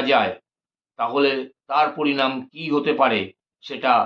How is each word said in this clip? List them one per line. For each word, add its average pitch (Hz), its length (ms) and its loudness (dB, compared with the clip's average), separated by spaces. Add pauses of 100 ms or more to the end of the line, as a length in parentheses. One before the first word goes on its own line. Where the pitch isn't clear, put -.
(100)
যায়, 113 220 4 (680)
তাহলে 135 320 0 (400)
তার 147 160 2 (100)
পরিণাম 139 360 0 (180)
কি 156 120 -16 (120)
হতে 147 260 0
পারে 113 200 2 (440)
সেটা 127 280 -2 (140)